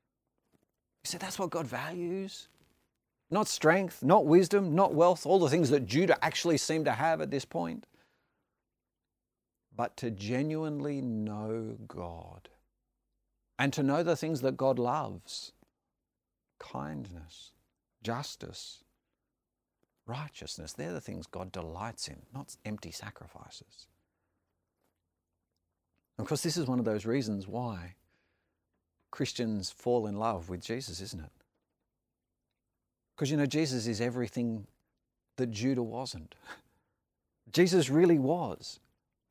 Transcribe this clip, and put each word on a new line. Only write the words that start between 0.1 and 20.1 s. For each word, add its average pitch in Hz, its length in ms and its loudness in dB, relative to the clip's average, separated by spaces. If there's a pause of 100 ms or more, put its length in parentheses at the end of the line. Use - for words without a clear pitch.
You - 60 -8
see, 180 80 -6
that's 190 220 -8
what 180 100 0
God 165 180 -4
values. 175 800 -6 (840)
Not 165 200 2
strength, 175 520 2
not 165 240 8
wisdom, 175 500 6
not 185 180 6
wealth, 170 320 6
all 185 140 6
the 156 100 6
things 147 220 4
that 135 160 4
Judah 156 360 4
actually 160 360 2
seemed 156 260 0
to - 80 2
have 156 260 2
at 143 120 -4
this 135 120 -2
point. - 420 -6 (1900)
But 117 240 -4
to 117 140 -4
genuinely 143 880 -4
know 110 760 -6 (100)
God 85 640 -14 (1080)
and 135 160 2
to 156 80 -2
know 139 220 2
the 165 140 2
things 156 240 -4
that 131 160 0
God 135 200 2
loves, 120 760 -4 (1080)
kindness, 85 920 -12 (500)
justice, - 800 -10 (1200)
righteousness, 120 680 -12